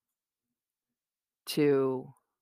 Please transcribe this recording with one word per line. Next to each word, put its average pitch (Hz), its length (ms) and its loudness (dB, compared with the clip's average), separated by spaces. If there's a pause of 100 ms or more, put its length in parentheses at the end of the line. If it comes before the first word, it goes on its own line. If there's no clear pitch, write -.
(1500)
to 135 680 0 (300)